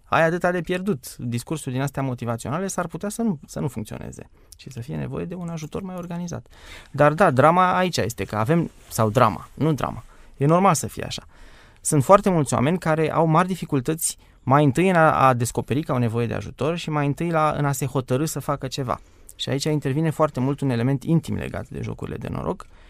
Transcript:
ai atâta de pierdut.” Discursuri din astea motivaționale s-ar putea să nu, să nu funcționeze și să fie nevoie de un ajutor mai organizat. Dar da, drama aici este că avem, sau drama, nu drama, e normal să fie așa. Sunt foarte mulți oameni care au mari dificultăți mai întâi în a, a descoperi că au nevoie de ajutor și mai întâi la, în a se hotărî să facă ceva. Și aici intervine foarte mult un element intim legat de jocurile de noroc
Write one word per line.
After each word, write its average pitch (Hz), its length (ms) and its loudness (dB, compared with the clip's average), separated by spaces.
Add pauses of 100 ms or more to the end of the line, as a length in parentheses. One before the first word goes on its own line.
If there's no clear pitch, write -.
ai 160 220 2
atâta 175 260 0
de 180 100 -2
pierdut.” 180 560 -4
Discursuri 123 560 -6
din 131 100 -2
astea 139 200 -4
motivaționale 123 640 -4
s-ar 180 200 -6
putea 202 220 -8
să - 120 -6
nu, 208 240 0
să - 140 -12
nu 156 80 -4
funcționeze - 600 -10 (280)
și - 140 -18
să 127 80 -12
fie 139 160 -10
nevoie 143 300 -6
de 175 100 -10
un 170 140 -10
ajutor 160 320 -8
mai 185 140 -12
organizat. 175 520 -10 (440)
Dar 147 220 6
da, 160 180 6
drama 175 460 6
aici 185 200 0
este 104 260 -2
că 95 120 -6
avem, 131 360 2 (180)
sau 110 200 2
drama, 107 440 2
nu 160 200 0
drama, - 300 -4 (340)
e 139 80 0
normal 175 280 6
să - 140 -2
fie - 180 -10
așa. - 180 -10 (580)
Sunt 147 220 2
foarte 202 260 6
mulți 160 240 0
oameni 131 240 2
care 156 340 0
au 160 140 2
mari 165 220 2
dificultăți 160 720 -4 (260)
mai 139 200 6
întâi 160 260 4
în 185 60 2
a, 151 320 6
a 131 60 6
descoperi 120 480 -2
că 165 100 -6
au 131 60 0
nevoie 117 300 0
de 110 60 -4
ajutor 127 440 -4
și 165 120 -8
mai 151 160 0
întâi 143 240 -2
la, 156 280 2
în 147 80 0
a 139 60 2
se 139 140 -4
hotărî 131 420 -2
să 156 120 -6
facă 139 280 -4
ceva. 123 320 -4 (360)
Și - 140 -8
aici 135 140 -2
intervine 151 460 0
foarte 151 300 0
mult 135 200 0
un 143 100 0
element 127 340 0
intim 160 320 0
legat 85 320 -8
de - 140 -10
jocurile - 360 -8
de - 140 -8
noroc - 340 -6 (240)